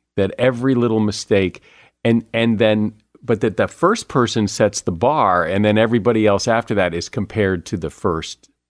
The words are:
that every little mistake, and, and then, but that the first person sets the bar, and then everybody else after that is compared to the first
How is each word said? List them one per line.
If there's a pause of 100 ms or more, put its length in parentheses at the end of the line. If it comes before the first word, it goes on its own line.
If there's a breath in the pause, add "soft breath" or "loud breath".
(160)
that
every
little
mistake, (400 soft breath)
and,
and
then, (300)
but
that
the
first
person
sets
the
bar,
and
then
everybody
else
after
that
is
compared
to
the
first (200)